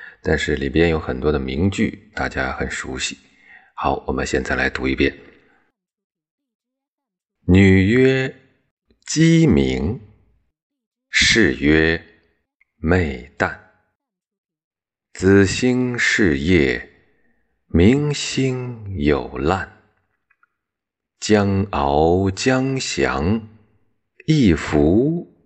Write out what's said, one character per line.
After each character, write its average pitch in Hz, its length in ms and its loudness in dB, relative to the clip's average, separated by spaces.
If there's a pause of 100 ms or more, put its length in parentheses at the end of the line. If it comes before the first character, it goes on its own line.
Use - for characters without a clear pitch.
(220)
但 80 160 -2
是 78 160 -4
里 69 140 -6
边 82 220 0
有 78 80 -2
很 64 200 -8
多 73 140 -2
的 73 60 -2
名 69 320 -2
句， - 440 -6
大 131 140 -6
家 131 240 -6
很 - 180 -8
熟 - 280 -12
悉。 - 180 -8 (580)
好， - 320 -6
我 - 60 -6
们 67 140 -4
现 65 180 -4
在 65 100 -4
来 65 140 -4
读 65 180 -8
一 131 80 -2
遍。 69 220 -2 (2250)
女 95 420 6
曰 131 460 2 (720)
鸡 165 400 4
鸣， 92 520 0 (1120)
是 90 460 2
曰 78 480 2 (760)
妹 78 640 -2
旦。 90 220 -4 (1600)
子 98 300 6
兴 123 500 -2
是 87 420 0
夜， 69 520 0 (760)
明 131 440 2
星 123 880 -6
有 71 400 -2
烂。 80 420 -4 (1400)
将 98 500 2
敖 80 600 2
将 131 480 -2
翔， 69 680 -2 (760)
一 131 280 4
服 101 800 0 (140)